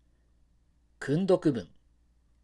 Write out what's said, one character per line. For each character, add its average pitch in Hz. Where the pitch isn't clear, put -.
訓 135
読 180
文。 107